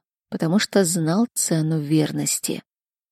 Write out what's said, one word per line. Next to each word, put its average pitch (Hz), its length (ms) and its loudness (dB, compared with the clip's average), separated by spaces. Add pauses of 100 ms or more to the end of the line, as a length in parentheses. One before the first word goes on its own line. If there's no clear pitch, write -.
(300)
потому 175 300 0
что 196 260 2
знал 170 480 0
цену 160 460 0
верности. 151 840 -2 (480)